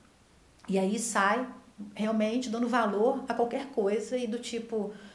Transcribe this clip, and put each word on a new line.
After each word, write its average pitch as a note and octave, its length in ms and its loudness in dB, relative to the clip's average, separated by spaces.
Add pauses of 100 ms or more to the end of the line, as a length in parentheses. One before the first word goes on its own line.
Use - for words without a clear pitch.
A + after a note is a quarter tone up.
(680)
e F#3+ 120 2
aí G3 200 2
sai A3+ 480 2 (480)
realmente A3 540 0
dando A#3 180 0
valor A#3 600 2
a A3+ 60 -2
qualquer A#3 320 0
coisa G#3+ 500 0
e B3 100 -2
do A3+ 120 -2
tipo, A3 560 -4 (200)